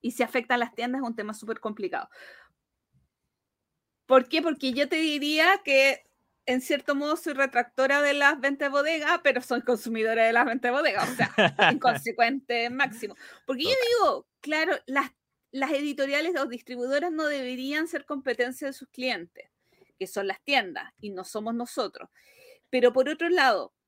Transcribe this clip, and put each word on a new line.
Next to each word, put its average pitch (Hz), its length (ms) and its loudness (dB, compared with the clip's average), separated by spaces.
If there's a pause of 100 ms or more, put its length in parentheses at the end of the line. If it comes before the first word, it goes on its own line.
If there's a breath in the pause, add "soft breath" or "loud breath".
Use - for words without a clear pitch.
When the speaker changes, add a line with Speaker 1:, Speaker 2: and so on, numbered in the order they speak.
Speaker 1:
Y 226 100 -4
si 247 120 -2
afecta 247 320 -2
a - 20 2
las 240 180 -2
tiendas, 247 260 -4
es 247 60 -4
un 233 80 -6
tema 214 180 -8
súper 220 260 -10
complicado. 214 500 -6 (2000 loud breath)
¿Por 262 240 6
qué? 320 120 2
Porque 269 320 0
yo 277 140 2
te 330 100 -2
diría 311 680 2
que, 269 420 4 (400)
en 254 160 0
cierto 285 340 -2
modo, 294 220 -2
soy 311 160 -6
retractora 262 680 0
de 285 120 2
las 285 260 4
ventas 277 280 -2
de 269 40 -2
bodega, 302 520 0
pero 262 180 2
soy 240 220 -4
consumidora 226 600 0
de 226 100 4
las 233 120 6
ventas 247 260 -2
de 262 60 0
bodega, 302 260 0
o - 40 -2
sea, 240 280 -2 (120)
Speaker 2:
<laughs> 165 200 4
Speaker 1:
inconsecuente 233 1000 0
máximo. 233 460 -4 (300 loud breath)
Porque 269 200 -4
yo 392 40 0
Speaker 2:
Total. 508 180 2 (120)
Speaker 1:
digo, 269 280 0 (140)
claro, 311 320 0 (120)
las, 269 260 -4 (400)
las 269 200 -2
editoriales 285 680 -2
o 269 80 0
distribuidoras 254 640 -4
no 311 140 -4
deberían 277 640 -4
ser 294 180 -8
competencia 262 600 -4
de 269 60 -8
sus - 160 -18
clientes, 233 600 -8 (500 soft breath)
que 190 80 -6
son 196 200 -6
las 190 160 -6
tiendas, 226 580 -2
y 214 80 -10
no 185 160 -12
somos 220 280 -8
nosotros. 233 560 -8 (600 soft breath)
Pero 247 240 4
por 262 160 2
otro 320 200 -2
lado 262 460 2 (120)